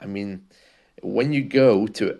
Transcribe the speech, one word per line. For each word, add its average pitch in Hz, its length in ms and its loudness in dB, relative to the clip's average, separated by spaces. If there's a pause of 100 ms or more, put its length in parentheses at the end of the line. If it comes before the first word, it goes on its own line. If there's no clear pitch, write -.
I - 60 -16
mean, 98 400 -8 (560)
when 117 320 -2
you 139 80 0
go 123 460 4
to - 320 -4